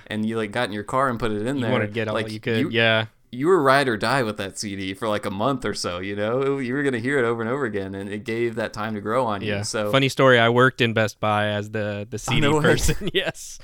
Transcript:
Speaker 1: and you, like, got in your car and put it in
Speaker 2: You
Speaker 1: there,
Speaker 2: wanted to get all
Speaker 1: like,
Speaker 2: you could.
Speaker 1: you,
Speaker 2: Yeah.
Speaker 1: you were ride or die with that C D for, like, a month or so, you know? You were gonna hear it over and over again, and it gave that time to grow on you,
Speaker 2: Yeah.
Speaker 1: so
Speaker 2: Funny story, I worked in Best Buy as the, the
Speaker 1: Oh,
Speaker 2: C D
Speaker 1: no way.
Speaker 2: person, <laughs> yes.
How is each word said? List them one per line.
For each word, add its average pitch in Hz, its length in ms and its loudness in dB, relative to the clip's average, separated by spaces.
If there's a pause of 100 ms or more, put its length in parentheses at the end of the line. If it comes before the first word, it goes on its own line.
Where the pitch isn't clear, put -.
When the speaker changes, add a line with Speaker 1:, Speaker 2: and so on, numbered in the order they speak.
Speaker 1:
and 107 200 -2
you, 113 100 -2
like, 110 140 -2
got 120 180 -2
in 98 40 -8
your 104 100 -6
car 131 260 0
and 117 100 -2
put 113 120 -2
it 104 140 -4
in 139 120 -2
Speaker 2:
You 123 60 -2
Speaker 1:
there, 110 80 -2
Speaker 2:
wanted 110 160 0
to 104 60 -12
get 113 140 -2
all 107 60 -2
Speaker 1:
like, 110 180 -4
Speaker 2:
you 110 80 -8
could. 117 220 0
Speaker 1:
you, 120 80 0
Speaker 2:
Yeah. 110 380 2 (220)
Speaker 1:
you 127 180 -4
were 180 140 6
ride 135 280 6
or 110 80 2
die 120 260 2
with 107 140 -4
that 95 200 -8
C 98 200 -6
D 95 160 -4
for, 110 160 -4
like, 104 160 -2
a 104 40 -4
month 117 360 -2
or 104 80 -2
so, 90 260 -6
you 98 160 -6
know? 131 440 0
You 123 140 -4
were 143 80 -2
gonna 135 160 0
hear 135 220 0
it 120 60 2
over 117 160 0
and 113 100 -2
over 135 140 -2
again, 98 280 -4
and 98 160 -8
it 104 140 -8
gave 117 320 -2
that 113 160 -4
time 110 240 -6
to 104 60 -6
grow 117 240 0
on 101 160 -2
you, 107 80 -4
Speaker 2:
Yeah. 101 140 -2
Speaker 1:
so 107 280 -2
Speaker 2:
Funny 135 160 4
story, 131 320 6
I 117 80 6
worked 123 320 4
in 117 140 2
Best 107 260 0
Buy 107 300 2
as 104 220 -4
the, 104 380 -4
the 110 60 -8
Speaker 1:
Oh, - 20 -6
Speaker 2:
C - 180 -4
D 147 40 4
Speaker 1:
no 147 160 4
way. 147 60 2
Speaker 2:
person, 165 480 2
<laughs> - 40 -4
yes. - 500 -6